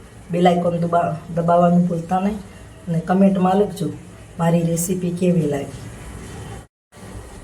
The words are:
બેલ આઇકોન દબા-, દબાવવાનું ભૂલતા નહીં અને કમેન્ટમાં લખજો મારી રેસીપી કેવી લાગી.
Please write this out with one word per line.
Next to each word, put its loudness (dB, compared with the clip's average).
બેલ 4
આઇકોન 2
દબા-, 0
દબાવવાનું 4
ભૂલતા -2
નહીં -2
અને 0
કમેન્ટમાં 4
લખજો 0
મારી 4
રેસીપી -2
કેવી 2
લાગી. -4